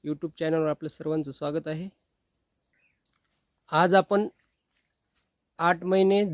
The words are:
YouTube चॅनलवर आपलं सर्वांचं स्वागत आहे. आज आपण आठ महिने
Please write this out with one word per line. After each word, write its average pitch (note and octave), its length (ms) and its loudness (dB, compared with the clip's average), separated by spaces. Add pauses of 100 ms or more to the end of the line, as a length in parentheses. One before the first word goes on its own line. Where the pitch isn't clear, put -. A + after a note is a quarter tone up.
YouTube D3+ 360 -8
चॅनलवर D#3+ 300 0
आपलं D3+ 200 -6
सर्वांचं D3+ 420 -6
स्वागत D3 360 -8
आहे. D#3+ 200 -8 (1800)
आज E3+ 240 4
आपण G3+ 320 2 (1300)
आठ E3+ 240 0
महिने F#3+ 400 4 (100)